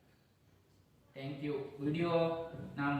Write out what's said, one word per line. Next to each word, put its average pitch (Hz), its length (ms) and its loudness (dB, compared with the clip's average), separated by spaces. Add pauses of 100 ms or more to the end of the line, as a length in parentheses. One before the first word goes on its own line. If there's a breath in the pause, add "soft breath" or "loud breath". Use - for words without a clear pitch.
(1160)
Thank 139 280 -8
you. 143 80 0 (300)
ವಿಡಿಯೋ 170 260 2 (680)
ನಾ 143 80 0 (140)